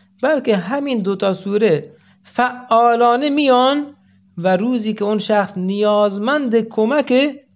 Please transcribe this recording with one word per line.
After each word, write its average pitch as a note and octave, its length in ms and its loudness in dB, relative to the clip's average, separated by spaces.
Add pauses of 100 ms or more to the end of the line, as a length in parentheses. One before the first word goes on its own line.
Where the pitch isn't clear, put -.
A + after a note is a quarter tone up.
(240)
بلکه C4 340 0
همین B3+ 420 -4
دو G3 160 -2
تا G3 180 0
سوره G3 580 -2 (320)
فعالانه A#3+ 1080 2
میان C#4 680 2 (420)
و F3+ 200 0
روزی A3 360 -2
که G#3+ 100 -6
اون G#3+ 140 0
شخص G3+ 400 -2
نیازمند G#3 1120 0
کمکه، B3+ 720 0 (140)